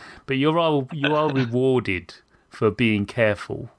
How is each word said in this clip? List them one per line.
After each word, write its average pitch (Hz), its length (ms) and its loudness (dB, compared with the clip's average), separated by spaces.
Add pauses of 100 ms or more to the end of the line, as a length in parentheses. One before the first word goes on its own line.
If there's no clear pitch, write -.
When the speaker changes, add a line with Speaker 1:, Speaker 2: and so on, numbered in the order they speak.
(260)
Speaker 1:
But 135 120 -2
you're 151 200 2
all, 151 340 0
you 147 240 -2
are 156 180 2
Speaker 2:
<laughs> - 0 -
Speaker 1:
rewarded 123 840 0 (340)
for 110 220 2
being 107 340 2
careful 110 720 -2